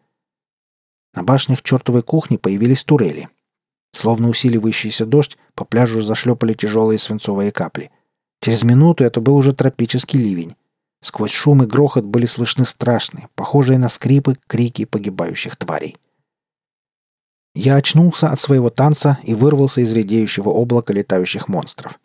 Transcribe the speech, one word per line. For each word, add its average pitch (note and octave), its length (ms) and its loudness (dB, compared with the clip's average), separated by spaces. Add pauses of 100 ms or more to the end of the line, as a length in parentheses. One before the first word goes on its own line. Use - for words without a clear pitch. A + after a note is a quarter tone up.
(1160)
На F2 80 -10
башнях C3 400 0
чёртовой B2 400 0
кухни D#3 340 -2
появились G#2+ 480 0
турели. E2+ 440 0 (640)
Словно A2+ 360 0
усиливающийся A2+ 800 -2
дождь, C#3 300 0 (180)
по - 100 -10
пляжу A2+ 380 0
зашлёпали A2 520 -2
тяжёлые A2 440 0
свинцовые G2+ 520 -4
капли. E2 400 -8 (500)
Через A2+ 220 -2
минуту C3+ 420 6
это A#2 160 0
был C3+ 160 4
уже C3+ 160 4
тропический C3 680 -2
ливень. F2 340 -4 (480)
Сквозь - 300 -6
шум C#3+ 300 4
и A#2 40 2
грохот C3 380 0
были A#2 220 -2
слышны B2 380 -2
страшные, - 720 -4
похожие C3 440 2
на B2 100 0
скрипы, C3+ 480 0 (100)
крики A#2+ 380 -2
погибающих - 720 -8
тварей. - 400 -8 (1600)
Я C3+ 220 2
очнулся D#3+ 540 2
от C#3 80 -4
своего B2+ 320 2
танца C#3+ 520 2
и A2+ 120 -4
вырвался C3+ 460 2
из A2+ 120 0
редеющего G#2+ 580 0
облака A#2+ 420 0
летающих F#2+ 560 -2
монстров. - 560 -8